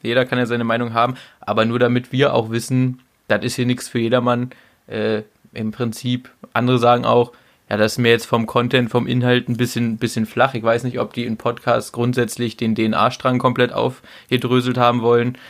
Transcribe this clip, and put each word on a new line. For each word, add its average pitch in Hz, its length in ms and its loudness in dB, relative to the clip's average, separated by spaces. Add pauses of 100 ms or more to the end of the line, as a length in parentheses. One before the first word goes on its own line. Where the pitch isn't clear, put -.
Jeder 120 220 0
kann 127 140 -2
ja 123 60 0
seine 117 180 -2
Meinung 117 300 -2
haben. 120 220 0 (240)
Aber 110 260 0
nur 117 140 0
damit 123 320 2
wir 135 240 2
auch 110 160 0
wissen, 127 500 -2 (260)
das 104 160 0
ist 123 120 -4
hier 123 100 -2
nix 123 220 -2
für - 120 -6
jedermann. 123 520 0 (360)
Äh, 107 360 -2 (300)
im 110 180 -6
Prinzip, 123 580 -6 (240)
andere 123 260 2
sagen 120 260 4
auch, 120 260 4 (360)
ja, 104 100 -2
das 110 160 2
ist - 40 -6
mir 120 140 4
jetzt 117 160 2
vom 117 180 0
Content, 123 460 0
vom 120 160 0
Inhalt 123 420 0
ein 117 80 -2
bisschen, 117 400 -2
bisschen 113 300 -2
flach. 127 260 0
Ich 113 80 -6
weiß 117 220 0
nicht, 123 160 -4
ob 110 140 -6
die 120 120 -6
in 113 120 -4
Podcasts 117 540 -2
grundsätzlich 120 680 -2
den 113 180 0
D-N-A-Strang 113 640 0
komplett 123 340 0
aufgedröselt 123 1040 -2
haben 120 240 2
wollen. 120 340 2 (140)